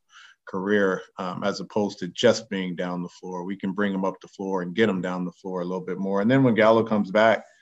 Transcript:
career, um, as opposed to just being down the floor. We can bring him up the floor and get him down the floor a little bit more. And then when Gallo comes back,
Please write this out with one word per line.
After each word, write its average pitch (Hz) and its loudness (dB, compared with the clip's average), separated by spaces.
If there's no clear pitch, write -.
career, 98 0
um, 90 -6
as 98 -2
opposed 101 -4
to 90 -8
just - 2
being 92 -4
down 87 -6
the 87 -8
floor. 90 -12
We 95 -8
can 98 -6
bring 98 -2
him 95 -2
up 95 -4
the 85 -20
floor 95 -6
and 87 -6
get 110 4
him 92 -2
down 90 -4
the 90 -8
floor 92 -8
a 87 -4
little 90 -6
bit 92 -6
more. 98 -2
And 110 2
then 135 4
when 120 4
Gallo 110 6
comes 104 0
back, 107 4